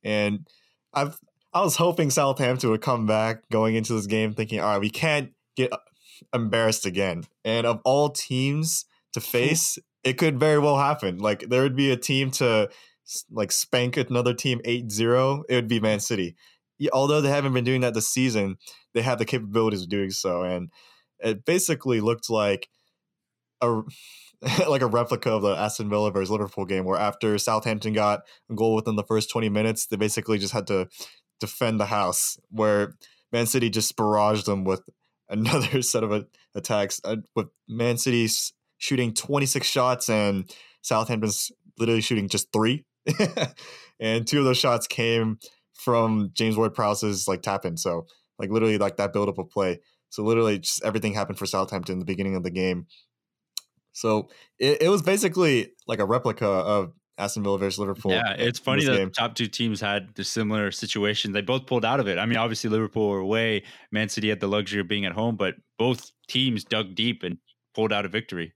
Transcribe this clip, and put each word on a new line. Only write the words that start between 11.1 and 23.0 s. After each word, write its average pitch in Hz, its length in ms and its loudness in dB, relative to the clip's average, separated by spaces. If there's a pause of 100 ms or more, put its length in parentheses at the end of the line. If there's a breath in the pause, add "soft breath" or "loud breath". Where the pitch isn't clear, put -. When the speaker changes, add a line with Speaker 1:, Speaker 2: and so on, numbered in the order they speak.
Speaker 1:
Like, 104 280 -2
there 123 140 4
would 135 140 2
be 139 160 2
a 123 60 2
team 135 340 0
to 113 380 2 (380 loud breath)
s-, - 240 -10
like, 107 200 -2
spank 123 460 0
another 123 360 0
team 120 320 -2
eight 120 260 -2
zero. 127 560 2
It 127 80 2
would 117 120 2
be 113 120 2
Man 107 200 2
City. 95 360 -4 (440 soft breath)
Y-, 143 120 0
although 143 300 4
they 143 80 2
haven't 139 240 2
been 127 100 2
doing 127 180 2
that 123 120 2
this 110 160 -2
season, 110 480 0 (380 loud breath)
they 117 80 2
have 123 160 0
the 113 60 0
capabilities 110 580 0
of 85 60 -12
doing 98 200 -2
so. 90 320 -2
And 90 300 -4 (480 soft breath)
it 110 260 -4
basically 156 560 0
looked 113 300 0
like 104 360 0 (960)